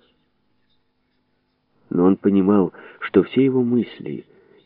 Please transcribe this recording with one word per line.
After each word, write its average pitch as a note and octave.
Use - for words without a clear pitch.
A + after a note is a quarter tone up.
Но F2
он F#2+
понимал, G2
что -
все C3
его C3
мысли, A#2+